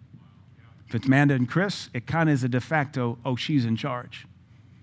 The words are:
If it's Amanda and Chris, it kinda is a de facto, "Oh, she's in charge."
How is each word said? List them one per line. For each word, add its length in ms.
If 80
it's 120
Amanda 260
and 160
Chris, 460
it 120
kinda 240
is 140
a 60
de 100
facto, 640
"Oh, 100
she's 300
in 120
charge." 500